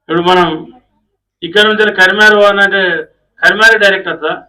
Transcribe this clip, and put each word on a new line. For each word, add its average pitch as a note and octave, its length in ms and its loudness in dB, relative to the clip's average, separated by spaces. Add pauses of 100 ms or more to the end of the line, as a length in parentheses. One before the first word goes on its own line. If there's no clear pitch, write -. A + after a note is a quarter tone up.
ఇప్పుడు E3+ 220 -4
మనం F3+ 260 2 (920)
ఇక్కడ F3 200 -2
నుంచి G#3+ 320 0
కరిమారు G#3 420 2
పోవాలంటే G3+ 460 0 (600)
కరిమారు A3 360 2
డైరెక్ట్ G3 300 0
వస్తుందా? D#3+ 260 -6 (140)